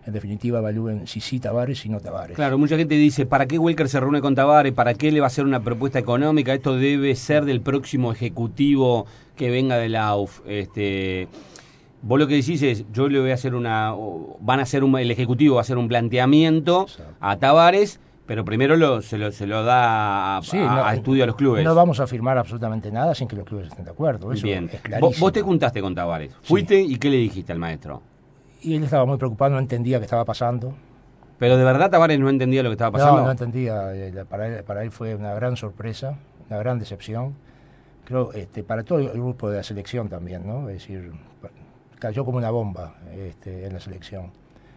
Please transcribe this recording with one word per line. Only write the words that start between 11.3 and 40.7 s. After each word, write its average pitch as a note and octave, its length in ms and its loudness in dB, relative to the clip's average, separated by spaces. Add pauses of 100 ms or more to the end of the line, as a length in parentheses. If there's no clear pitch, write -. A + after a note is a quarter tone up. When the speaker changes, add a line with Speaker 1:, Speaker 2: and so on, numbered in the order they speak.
Speaker 2:
vos B2 160 0
lo D3 100 4
que C#3+ 80 2
decís C#3+ 280 0
es, A#2 300 0
"Yo C3+ 160 0
le C#3 100 2
voy C3 120 0
a - 20 0
hacer B2+ 200 -4
una, A2 420 -2
o F2 440 -10
van B2+ 220 0
a - 20 0
hacer C3+ 220 -2
un, C3 120 4
el A#2+ 140 0
ejecutivo B2+ 440 4
va A#2 60 4
a - 20 0
hacer B2+ 140 -2
un A#2+ 120 0
planteamiento C#3+ 920 4
Speaker 1:
Exacto. - 360 -14
Speaker 2:
a G2+ 180 0
Tavares, E3+ 640 6 (240)
pero A2 220 -6
primero C3+ 320 4
lo, C3+ 240 4
se A2 160 -8
lo, G#2 160 -4
se G2+ 120 -8
lo G#2+ 180 -2
da G#2+ 720 2
a, F2+ 40 -4
Speaker 1:
Sí, - 160 -4
Speaker 2:
a, G3+ 40 2 (140)
Speaker 1:
no, B2+ 100 2
Speaker 2:
a A2 100 2
estudio B2+ 300 2
a - 20 0
los A2+ 80 -2
clubes". C3+ 300 2
Speaker 1:
no D#3+ 100 4
vamos E3+ 240 6
a C3+ 80 -2
firmar B2+ 300 -2
absolutamente A2 520 -4
nada C3+ 240 -2
sin B2+ 140 -6
que - 80 -10
los F#2 100 -10
clubes G2 220 -10
estén F2 160 -16
de - 80 -16
acuerdo. A2+ 400 -4
Eso G#2 160 -6
Speaker 2:
Bien. F2+ 240 -4
Speaker 1:
es - 40 -14
Speaker 2:
Vo-, - 80 -14
Speaker 1:
clarísimo. D#3 420 2
Speaker 2:
vos F#3+ 80 4
te G#3+ 80 0
juntaste C#3+ 400 0
con F#2+ 120 -4
Tavares. E2+ 380 -6
Speaker 1:
Sí. - 120 -20
Speaker 2:
¿Fuiste G3 360 4
y D3+ 160 0
qué C#3+ 140 -2
le C#3 80 4
dijiste F#2+ 340 -2
al E2+ 80 -6
maestro? D#2 420 -10 (600)
Speaker 1:
Y D#3+ 140 -4
él D3+ 100 -2
estaba C3+ 200 2
muy C3+ 120 0
preocupado, C#3 340 0
no C3+ 80 0
entendía B2 380 -2
qué A#2+ 80 -4
estaba A#2 180 -2
pasando. A#2+ 500 -4 (680)
Speaker 2:
¿Pero B2 180 6
de C3 80 6
verdad C#3 240 4
Tavares E3 300 6
no C3+ 100 4
entendía C3 340 2
lo A#2+ 60 0
que A2 60 -2
estaba A2+ 160 0
pasando? C#3 260 6
Speaker 1:
No, C3 80 4
no C3 60 0
entendía. A#2 600 -4
Eh, F#2+ 200 -10
la, F#2+ 100 -12
para G#2 240 -8
él, A2 160 -8
para A2 200 -8
él A2+ 80 -8
fue A2 220 -8
una G#2 200 -8
gran B2 240 -4
sorpresa, A2+ 600 -10 (320)
una G#2+ 100 -6
gran A#2+ 200 -4
decepción. A2 540 -10 (720)
Creo, B2+ 260 -4
este, G2 320 -12
para A2 200 -6
todo E3 160 0
el C3 100 -2
grupo A#2+ 400 -6
de G2+ 80 -4
la F#2+ 60 -6
selección G#2+ 440 -8
también, F2+ 400 -10
¿no? A#2+ 220 -8
Es F#2+ 60 -12